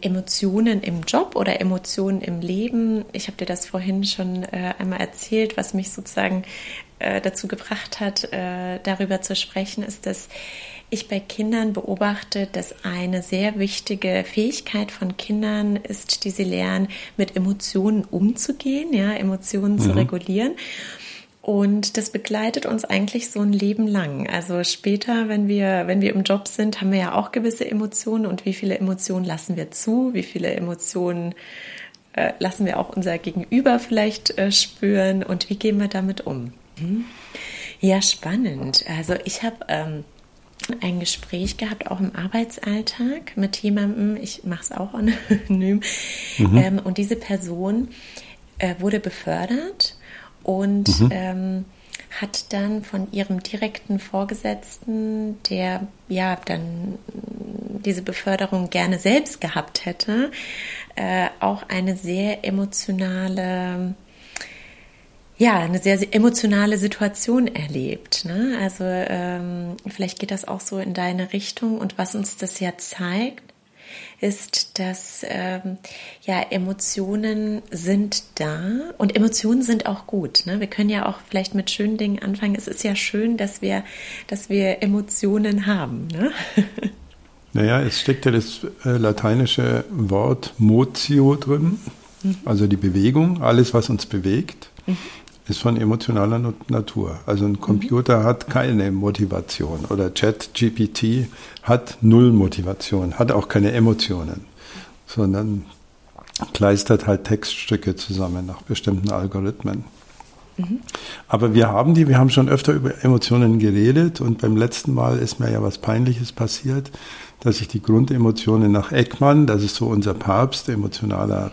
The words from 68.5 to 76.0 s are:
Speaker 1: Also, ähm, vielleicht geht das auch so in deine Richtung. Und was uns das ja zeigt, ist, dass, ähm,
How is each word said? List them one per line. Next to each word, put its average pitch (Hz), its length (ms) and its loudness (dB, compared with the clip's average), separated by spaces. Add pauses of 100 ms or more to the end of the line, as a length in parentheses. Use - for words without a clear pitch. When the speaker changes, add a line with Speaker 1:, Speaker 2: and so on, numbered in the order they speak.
Speaker 1:
Also, 190 260 -4
ähm, 175 920 -4 (100)
vielleicht 190 320 -6
geht 196 120 -6
das 196 160 -6
auch 196 140 -6
so - 180 -6
in 190 140 -6
deine 180 400 -4
Richtung. 220 460 -4
Und 196 180 -6
was - 180 -2
uns 202 220 -2
das - 240 -4
ja 180 160 -2
zeigt, 196 640 -2 (800)
ist, - 580 -2
dass, 185 480 -2
ähm, 185 520 -6 (460)